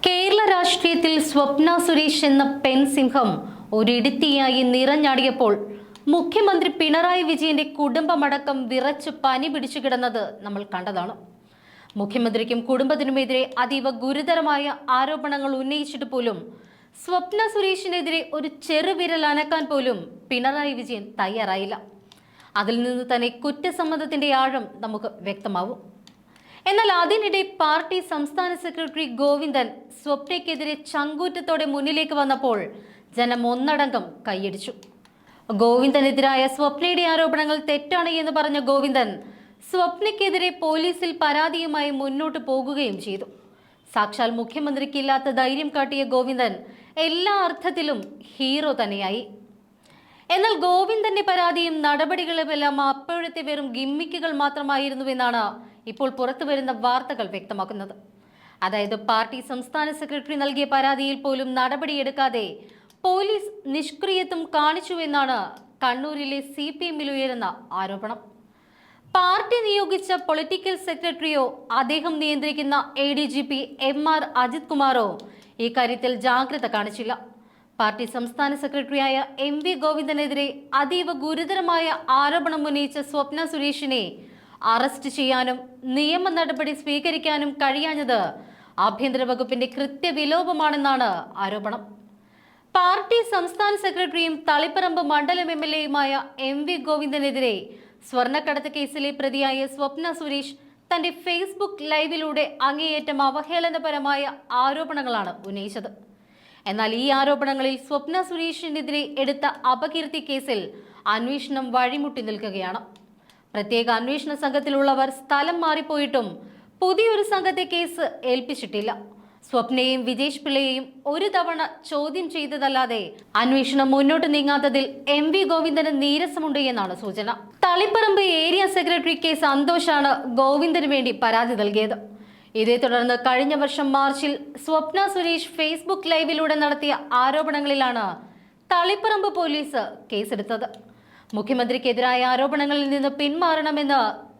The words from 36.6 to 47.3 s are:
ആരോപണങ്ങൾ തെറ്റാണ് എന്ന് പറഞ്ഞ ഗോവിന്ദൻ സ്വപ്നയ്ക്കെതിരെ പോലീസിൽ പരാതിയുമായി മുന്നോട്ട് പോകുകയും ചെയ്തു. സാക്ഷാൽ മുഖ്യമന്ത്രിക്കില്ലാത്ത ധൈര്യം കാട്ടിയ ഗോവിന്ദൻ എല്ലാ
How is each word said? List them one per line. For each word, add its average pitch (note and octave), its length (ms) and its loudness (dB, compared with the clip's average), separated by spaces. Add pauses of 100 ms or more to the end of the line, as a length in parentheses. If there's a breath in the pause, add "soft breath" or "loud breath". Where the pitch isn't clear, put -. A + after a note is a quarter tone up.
ആരോപണങ്ങൾ D#4 460 2 (100)
തെറ്റാണ് D#4+ 540 0
എന്ന് D4+ 160 -2
പറഞ്ഞ D4 220 0 (100)
ഗോവിന്ദൻ C4+ 400 2 (580 loud breath)
സ്വപ്നയ്ക്കെതിരെ F#4 840 0 (140)
പോലീസിൽ E4 560 0
പരാതിയുമായി D4+ 800 0
മുന്നോട്ട് C#4+ 480 -4
പോകുകയും C4 480 -2 (100)
ചെയ്തു. G3 220 -8 (680 loud breath)
സാക്ഷാൽ A3+ 460 0
മുഖ്യമന്ത്രിക്കില്ലാത്ത C#4 1000 -2
ധൈര്യം C#4 360 0
കാട്ടിയ C#4 280 0 (100)
ഗോവിന്ദൻ B3 420 0 (500 loud breath)
എല്ലാ F4+ 300 2 (100)